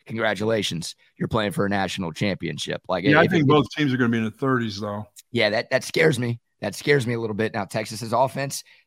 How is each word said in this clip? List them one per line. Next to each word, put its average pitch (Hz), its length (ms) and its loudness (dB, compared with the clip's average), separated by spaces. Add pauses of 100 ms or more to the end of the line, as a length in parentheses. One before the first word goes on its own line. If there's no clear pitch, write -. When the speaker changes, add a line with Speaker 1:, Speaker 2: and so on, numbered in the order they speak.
Speaker 1:
congratulations, 107 920 -2 (220)
you're - 100 -2
playing 104 240 2
for 101 140 0
a - 20 0
national 95 440 -2
championship. 78 760 -4
Like, 90 160 -2
Speaker 2:
Yeah, 151 160 6
I 170 40 8
Speaker 1:
if 165 60 2
Speaker 2:
think 175 120 4
Speaker 1:
it 131 60 4
Speaker 2:
both 143 180 6 (100)
teams 147 160 0
are 127 60 0
gonna 123 100 2
be 117 100 2
in 113 60 0
the 107 60 -4
thirties, 117 500 -2
though. 104 260 -6 (240)
Speaker 1:
Yeah, 110 200 2
that, 117 200 -2
that 127 140 0
scares 160 340 2
me. 120 220 -4 (200)
That 104 140 -4
scares 143 320 2
me 123 60 -2
a 117 80 -4
little 107 140 -4
bit. 110 180 0
Now, 104 140 -4
Texas's 110 480 -6
offense, 135 500 -2 (220)